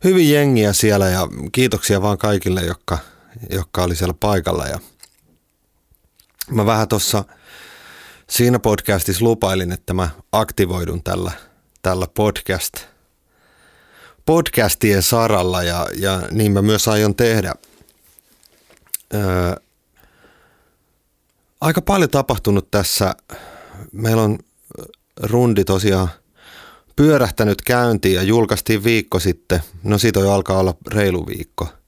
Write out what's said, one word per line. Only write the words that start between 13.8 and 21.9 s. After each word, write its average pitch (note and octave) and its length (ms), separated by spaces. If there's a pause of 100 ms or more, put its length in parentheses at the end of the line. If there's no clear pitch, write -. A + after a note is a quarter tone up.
podcastien A#2+ 760
saralla F#2 600
ja, F2 240 (100)
ja F#2+ 240 (100)
niin G#2+ 200
mä G2 100
myös G#2 260
aion G#2+ 280
tehdä. A2 400 (1600)
Öö, F#2 420 (2000)
aika D#3+ 200
paljon F#3+ 280